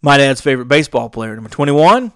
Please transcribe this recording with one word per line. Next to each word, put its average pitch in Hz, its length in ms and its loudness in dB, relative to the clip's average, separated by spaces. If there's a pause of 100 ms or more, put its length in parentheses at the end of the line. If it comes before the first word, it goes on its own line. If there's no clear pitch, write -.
My 143 160 2
dad's 139 240 2
favorite 127 260 -2
baseball 135 420 -2
player, 110 260 -10
number 113 140 -16
twenty-one 165 640 2